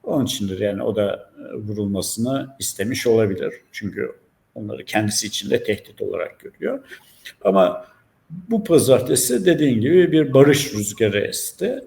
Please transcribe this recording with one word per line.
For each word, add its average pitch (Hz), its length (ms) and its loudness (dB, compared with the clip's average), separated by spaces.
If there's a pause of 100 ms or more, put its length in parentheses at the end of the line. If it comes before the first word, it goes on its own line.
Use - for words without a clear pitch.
onun 143 220 0
içindir. 95 340 -6
Yani 104 240 -2
o 113 120 -2
da, 101 340 -2 (100)
e, - 140 -16
vurulmasını 107 960 -4 (100)
istemiş - 480 -4
olabilir. 110 460 0 (180)
Çünkü - 400 -8 (440)
onları 104 300 -12
kendisi 107 420 -2
için - 220 -8
de 127 140 0
tehdit - 380 -6
olarak 92 380 -8
görüyor. - 400 -8 (640)
Ama 95 420 2 (440)
bu 196 340 -4
pazartesi 147 800 2
dediğin 147 360 2
gibi 165 300 4
bir 151 220 2
barış 143 400 6
rüzgarı 104 460 0
esti. - 680 -4